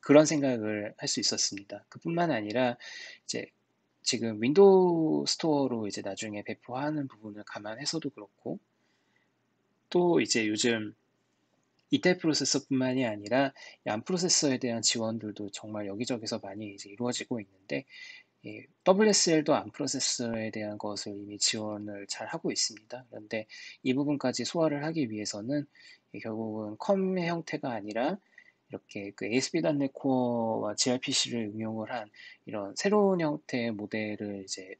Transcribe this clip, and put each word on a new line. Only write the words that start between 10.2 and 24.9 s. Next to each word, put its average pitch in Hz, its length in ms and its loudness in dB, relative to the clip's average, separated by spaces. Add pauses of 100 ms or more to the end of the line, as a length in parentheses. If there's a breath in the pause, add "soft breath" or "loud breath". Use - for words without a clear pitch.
요즘 107 480 0 (960)
이텔 180 260 4
프로세서뿐만이 131 880 2
아니라 110 480 2 (320 loud breath)
이 123 40 -2
암 110 140 0
프로세서에 165 540 2
대한 117 240 -2
지원들도 107 720 -2
정말 107 360 -8
여기저기서 110 520 -4
많이 101 340 -12
이제 98 160 -16
이루어지고 120 520 -4
있는데, - 440 -8 (600 loud breath)
예, 107 200 -14 (200)
더블유에스엘도 180 680 6
암 107 180 0
프로세서에 117 800 -4
대한 104 260 -6
것을 104 380 -8
이미 104 220 -12
지원을 104 680 -4
잘 - 200 -8
하고 165 240 -4
있습니다. 117 580 -6
그런데 110 360 -8 (380 loud breath)
이 131 100 2
부분까지 135 520 0
소화를 151 400 0
하기 156 260 -2